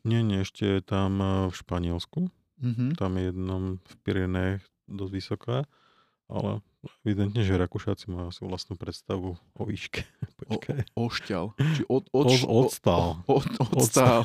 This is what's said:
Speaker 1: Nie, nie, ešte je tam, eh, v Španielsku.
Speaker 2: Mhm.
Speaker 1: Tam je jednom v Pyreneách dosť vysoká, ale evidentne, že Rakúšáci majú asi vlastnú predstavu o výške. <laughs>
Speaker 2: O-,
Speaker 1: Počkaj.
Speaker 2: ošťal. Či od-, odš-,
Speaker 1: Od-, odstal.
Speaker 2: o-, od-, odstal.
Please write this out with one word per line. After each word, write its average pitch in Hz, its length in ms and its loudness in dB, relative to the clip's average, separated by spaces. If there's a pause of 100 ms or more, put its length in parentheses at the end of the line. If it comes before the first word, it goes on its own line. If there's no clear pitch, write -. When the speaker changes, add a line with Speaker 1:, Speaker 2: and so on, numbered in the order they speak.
Speaker 1:
Nie, 117 180 2
nie, 104 200 2
ešte - 260 -6
je 98 160 2
tam, 98 340 0
eh, 98 100 2 (200)
v 90 80 -4
Španielsku. 87 680 -4 (380)
Speaker 2:
Mhm. 123 380 -2
Speaker 1:
Tam 95 180 -2
je 92 120 -2
jednom 92 360 -4 (160)
v - 140 -20 (100)
Pyreneách 92 580 -2 (260)
dosť 98 280 -10
vysoká, 107 420 -6 (680)
ale 104 340 -4 (400)
evidentne, 104 400 0
že 95 140 2
Rakúšáci 92 540 -2
majú 87 200 -8
asi 87 140 -14
vlastnú 95 320 -8
predstavu 90 640 -6
o - 240 -14
výške. - 420 -8 (160)
<laughs> - 220 -10
Speaker 2:
O-, - 160 -6
Speaker 1:
Počkaj. 139 220 -6 (140)
Speaker 2:
ošťal. 110 500 -4 (300)
Či 135 120 0
od-, 131 240 0
odš-, 127 340 6
Speaker 1:
Od-, 120 220 6
odstal. - 340 2 (220)
Speaker 2:
o-, 135 160 4
od-, - 180 -4 (180)
odstal. 123 500 6